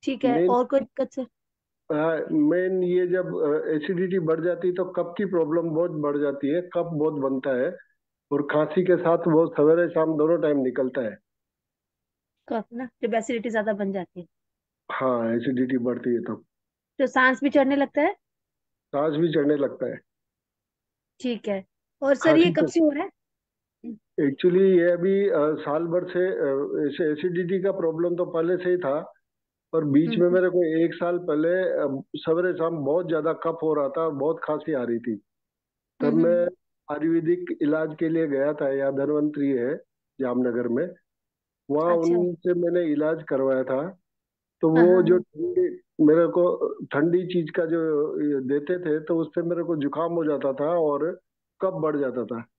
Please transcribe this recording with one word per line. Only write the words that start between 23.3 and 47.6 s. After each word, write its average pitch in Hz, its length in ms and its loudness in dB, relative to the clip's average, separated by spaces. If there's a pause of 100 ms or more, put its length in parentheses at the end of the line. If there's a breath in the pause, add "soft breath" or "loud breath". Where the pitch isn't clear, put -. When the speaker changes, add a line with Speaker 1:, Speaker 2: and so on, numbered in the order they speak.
Speaker 2:
Actually, 175 420 2
ये 180 280 6
अभी, 196 380 2
अ, - 60 2
साल 151 480 0
भर 175 220 -2
से, 180 240 0
अ, 143 600 -2
ऐसे 151 240 -2
acidity 175 500 -2
का 196 100 0
प्रॉब्लम 170 440 -2
तो 180 80 -2
पहले 165 320 -2
से 160 140 -2
ही 180 60 2
था, 160 360 -4 (600)
और 160 100 2
बीच 147 240 4
Speaker 1:
हम्म, 226 120 -2
Speaker 2:
में 175 60 4
Speaker 1:
हम्म। 175 80 2
Speaker 2:
मेरे 185 140 4
को 165 360 2
एक 165 100 -2
साल 180 240 -2
पहले, 160 300 0
अ, 151 540 -2 (140)
सवेरे 170 380 0
शाम 165 220 -2
बहुत 156 320 -2
ज्यादा 160 240 0
कफ 165 300 -4
हो 156 120 0
रहा 143 140 0
था 160 120 -4
और 165 120 0
बहुत 151 320 -2
खांसी 151 280 -4
आ 131 100 -2
रही 117 160 -2
थी। 113 180 -6
तब - 880 -14
Speaker 1:
हम्म, 147 120 2
हम्म, 165 100 4
Speaker 2:
मैं 175 200 2
Speaker 1:
हम्म। - 480 -12
Speaker 2:
आयुर्वेदिक 165 680 0
इलाज 156 360 0
के 165 100 -2
लिए 165 180 0
गया 139 260 0
था, 147 200 -2
यहाँ 139 220 0
धन्वंतरी 147 560 0
है 131 260 0 (440)
जामनगर 123 480 0
में, 147 220 -2 (800)
वहाँ 165 280 2
Speaker 1:
अच्छा। 170 200 2
Speaker 2:
उनसे 175 360 0
मैंने 175 380 0
इलाज 156 360 0
करवाया 135 360 0
था। 139 360 -4 (600)
तो 160 160 4
Speaker 1:
हाँ, 170 80 8
Speaker 2:
वो 180 100 8
Speaker 1:
हाँ, 185 80 6
Speaker 2:
जो 170 120 6
Speaker 1:
हाँ। 180 80 2
Speaker 2:
ठंडी, 180 580 -4 (200)
मेरे 160 260 6
को 175 480 0 (100)
ठंडी 170 420 0
चीज 175 240 -2
का 175 160 -2